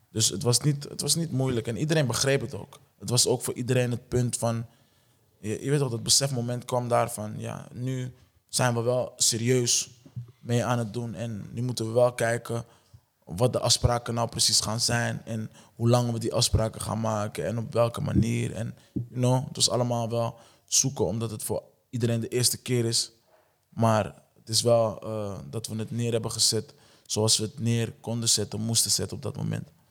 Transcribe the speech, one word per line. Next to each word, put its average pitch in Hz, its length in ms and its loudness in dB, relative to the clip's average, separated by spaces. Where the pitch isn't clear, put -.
Dus 110 180 2
het - 140 -4
was 120 180 2
niet, 143 280 0
het - 120 -10
was 147 140 0
niet 165 180 -2
moeilijk 127 340 0
en 117 100 -4
iedereen 147 300 2
begreep 135 340 2
het 113 140 -8
ook. - 260 -14
Het 98 120 -8
was 120 160 4
ook 123 160 2
voor - 120 -4
iedereen 123 360 0
het 117 180 -6
punt 123 280 0
van... 117 300 -2
Je, 95 260 -6
je 131 60 -2
weet 147 80 2
toch, 135 120 0
dat 117 120 -4
besefmoment 123 600 0
kwam 123 240 -2
daar 117 220 2
van, 107 280 -6
"Ja, 110 340 -10
nu 127 420 -6
zijn 123 260 2
we 117 60 0
wel 123 360 0
serieus 120 760 2
mee 117 240 0
aan 120 140 0
het 113 140 -4
doen 117 220 -6
en 110 380 -8
nu 117 100 -4
moeten 123 240 -2
we 113 60 -4
wel 123 200 6
kijken 117 520 -2
wat 104 280 2
de 113 80 0
afspraken 120 540 2
nou 117 140 0
precies 113 320 2
gaan 110 200 -2
zijn 117 440 0
en 110 260 -6
hoe 117 140 2
lang 120 240 6
we 113 60 -2
die 110 160 -2
afspraken 113 460 2
gaan 107 200 -4
maken 107 460 -2
en 113 120 -2
op 113 140 -6
welke 117 280 2
manier." 120 540 2
En, 117 200 -6
you 120 140 -6
know, 127 260 2
het - 100 -12
was - 140 2
allemaal 120 400 0
wel 113 260 -2
zoeken, - 420 0
omdat 110 240 -2
het 107 120 -8
voor - 200 -4
iedereen 117 300 0
de 113 80 -4
eerste - 300 0
keer 123 260 0
is. 117 280 -2
Maar 110 360 2
het - 100 -18
is 110 140 2
wel, 117 400 4
eh, 104 360 -6
dat 110 160 -6
we 110 100 -6
het 110 140 -6
neer 117 220 -2
hebben 113 200 -2
gezet - 420 0
zoals - 320 2
we 107 60 -2
het - 160 -8
neer 117 400 0
konden 113 280 -4
zetten, 104 320 0
moesten 113 300 0
zetten 101 260 -2
op 95 60 -10
dat 104 140 -6
moment. - 320 -4